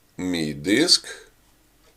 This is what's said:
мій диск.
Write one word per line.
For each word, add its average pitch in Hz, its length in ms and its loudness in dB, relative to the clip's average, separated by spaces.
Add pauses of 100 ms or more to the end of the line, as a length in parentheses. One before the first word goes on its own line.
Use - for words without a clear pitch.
(180)
мій 85 360 -4
диск. 104 760 0 (680)